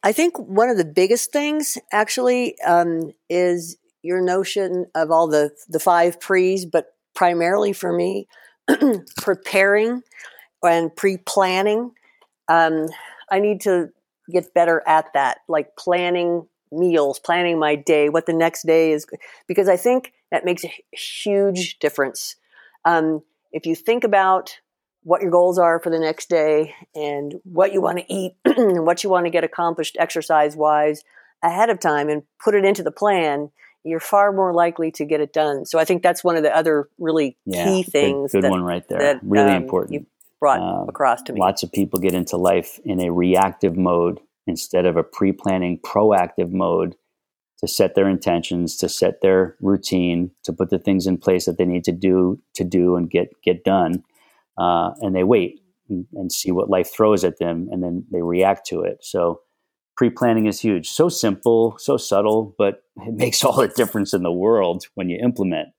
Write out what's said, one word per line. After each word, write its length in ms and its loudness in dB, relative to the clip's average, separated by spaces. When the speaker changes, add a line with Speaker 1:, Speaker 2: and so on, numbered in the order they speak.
Speaker 1:
I 80 2
think 280 0
one 300 0
of 80 0
the 80 0
biggest 460 0
things, 460 -2
actually, 680 0
um, 500 0
is 480 -2
your 200 -2
notion 760 -2
of 160 0
all 160 4
the, 240 2
the 100 -2
five 400 2
pre's, 460 0
but 220 -2
primarily 580 0
for 200 -6
me, 340 -4
<clears throat> 100 2
preparing 840 0
and 320 2
pre-planning. 960 0
Um, 400 2
I 80 2
need 220 0
to 280 0
get 220 -2
better 340 2
at 260 2
that, 340 -2
like 300 -4
planning 680 -2
meals, 480 0
planning 400 0
my 160 2
day, 340 2
what 160 -2
the 80 -2
next 320 -2
day 260 4
is, 140 -2
because 220 0
I 80 4
think 360 -2
that 140 -2
makes 180 -2
a 40 -10
hu-, 60 -14
huge 840 -4
difference. 560 -4
Um, 360 2
if 140 -10
you 100 -2
think 280 -2
about 540 2
what 180 2
your 100 0
goals 280 4
are 200 4
for 100 -4
the 100 -2
next 300 -4
day 440 2
and 480 -8
what 300 0
you 80 0
wanna 260 -4
eat 320 -6
<clears throat> 60 -8
and 400 2
what 180 0
you 60 -4
wanna 220 0
get 120 0
accomplished 560 -4
exercise-wise 1040 0
ahead 260 2
of 100 -2
time 300 0
and 140 -4
put 140 2
it 80 4
into 200 2
the 80 -4
plan, 580 -2
you're 160 -6
far 320 2
more 220 0
likely 380 0
to 120 -8
get 160 -2
it 140 -4
done. 320 -2
So 140 0
I 60 2
think 180 0
that's 200 2
one 140 2
of 60 0
the 120 2
other 320 0
really 360 -2
Speaker 2:
Yeah, 200 -4
Speaker 1:
key 180 2
Speaker 2:
good, 80 -10
Speaker 1:
things 400 0
Speaker 2:
good 120 2
Speaker 1:
that, 80 2
Speaker 2:
one 120 0
right 240 -6
there. 120 -6
Speaker 1:
that, 240 2
Speaker 2:
Really 280 4
Speaker 1:
um, 120 0
Speaker 2:
important. 300 -4
Speaker 1:
you 120 -8
brought 220 2
Speaker 2:
Um, 260 -6
Speaker 1:
across 360 0
to 100 -10
me. 80 -6
Speaker 2:
lots 220 2
of 80 -8
people 280 0
get 140 2
into 240 -2
life 480 0
in 160 -2
a 100 -2
reactive 640 2
mode 440 2
instead 400 -2
of 120 2
a 60 0
pre-planning, 760 -2
proactive 720 0
mode 440 0
to 80 -4
set 280 0
their 120 2
intentions, 720 -2
to 120 -4
set 320 -2
their 400 2
routine, 680 0
to 100 -8
put 160 -4
the 100 0
things 280 0
in 100 0
place 280 0
that 120 -4
they 80 2
need 200 -2
to 60 -2
do, 480 2
to 80 -4
do 320 2
and 140 -2
get, 200 -2
get 200 0
done. 400 0
Uh, 420 0
and 160 -4
they 80 2
wait 380 0
and, 240 -6
and 180 -8
see 200 -6
what 180 -2
life 220 0
throws 320 2
at 160 -2
them, 320 -4
and 120 -6
then 280 -6
they 100 -4
react 460 0
to 140 -6
it. 200 -6
So 400 -2
pre-planning 520 0
is 120 -4
huge. 300 -2
So 180 2
simple, 720 0
so 200 -2
subtle, 600 0
but 260 0
it 160 -12
makes 300 0
all 180 2
the 60 2
difference 460 -2
in 100 0
the 80 -2
world 540 0
when 120 -6
you 160 -6
implement. 560 -2